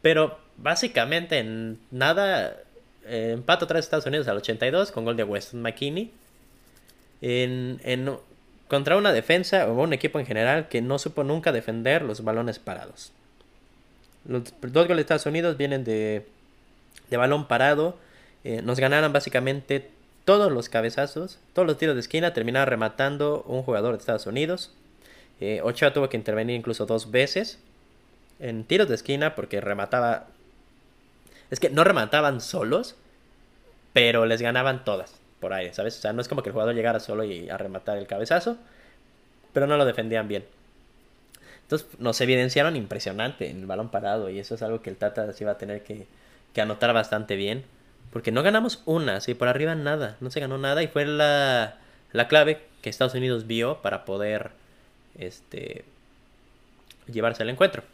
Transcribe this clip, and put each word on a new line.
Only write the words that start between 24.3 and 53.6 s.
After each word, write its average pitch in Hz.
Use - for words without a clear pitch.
Eh, 104
Ochoa 120
tuvo 139
que -
intervenir 110
incluso 110
dos 110
veces 139
en 113
tiros 196
de 113
esquina 143
porque -
remataba 101
es -
que 127
no 147
remataban 143
solos, 131
pero 117
les 113
ganaban 127
todas 98
por 95
aire, 90
¿sabes? 113
O -
sea, 107
no 120
es 117
como -
que 104
el 98
jugador 110
llegara 113
solo 110
y 90
a 95
rematar 98
el 98
cabezazo, 165
pero 139
no 147
lo 143
defendían 113
bien. 101
Entonces, 151
nos 117
evidenciaron 127
impresionante 101
en 90
el 95
balón 104
parado, 101
y 95
eso 101
es 110
algo 113
que -
el 95
Tata 104
sí 107
va 104
a -
tener 101
que, 107
que 110
anotar 110
bastante 107
bien, 107
porque 113
no 127
ganamos 214
una, 143
sí, 123
por 123
arriba 151
nada, 147
no 127
se 151
ganó 135
nada, 139
y 165
fue 143
la, 143
la 117
clave 151
que -
Estados 127
Unidos 127
vio 117